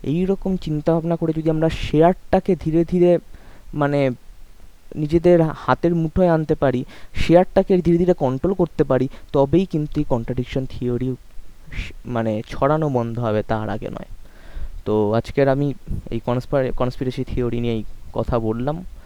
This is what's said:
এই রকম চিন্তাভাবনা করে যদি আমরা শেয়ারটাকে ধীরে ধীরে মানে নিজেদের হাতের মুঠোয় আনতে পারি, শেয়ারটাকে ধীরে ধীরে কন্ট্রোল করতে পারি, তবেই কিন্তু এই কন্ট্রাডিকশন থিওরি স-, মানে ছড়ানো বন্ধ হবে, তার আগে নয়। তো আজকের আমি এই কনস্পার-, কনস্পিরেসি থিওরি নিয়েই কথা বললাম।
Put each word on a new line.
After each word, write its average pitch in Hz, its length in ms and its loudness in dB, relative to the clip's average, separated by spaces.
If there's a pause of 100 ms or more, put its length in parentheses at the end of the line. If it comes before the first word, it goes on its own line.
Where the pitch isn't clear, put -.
এই 165 220 0
রকম 190 320 -2
চিন্তাভাবনা 165 580 0
করে 165 220 -2
যদি 160 120 0
আমরা 160 200 2
শেয়ারটাকে 175 840 2
ধীরে 165 300 0
ধীরে 175 340 4 (540)
মানে 143 380 2 (840)
নিজেদের 165 480 6
হাতের 156 520 2
মুঠোয় 170 340 2
আনতে 160 260 2
পারি, 127 300 0 (300)
শেয়ারটাকে 185 680 4
ধীরে 170 160 4
ধীরে 175 160 2
কন্ট্রোল 135 400 0
করতে 165 300 0
পারি, 135 260 2 (220)
তবেই 147 340 2
কিন্তু 151 340 -4
এই 147 40 0
কন্ট্রাডিকশন 123 600 -2
থিওরি 123 500 -4 (580)
স-, - 180 -8 (140)
মানে 113 440 -2
ছড়ানো 151 400 0
বন্ধ 117 300 -2
হবে, 107 240 0
তার 110 260 -4
আগে 107 200 -6
নয়। - 160 -10 (800)
তো 107 280 2
আজকের 135 360 0
আমি 139 240 0 (360)
এই 117 100 -4
কনস্পার-, 127 540 -2
কনস্পিরেসি 127 500 -2
থিওরি 120 360 -2
নিয়েই 117 240 -2 (300)
কথা 117 260 -2
বললাম। 127 460 -2 (200)